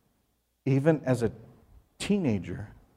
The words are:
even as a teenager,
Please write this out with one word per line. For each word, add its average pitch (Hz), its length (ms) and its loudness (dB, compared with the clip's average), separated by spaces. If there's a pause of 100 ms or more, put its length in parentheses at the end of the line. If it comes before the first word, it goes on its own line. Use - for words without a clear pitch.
(640)
even 135 400 2
as 127 180 0
a 110 80 0 (680)
teenager, 113 720 -2 (260)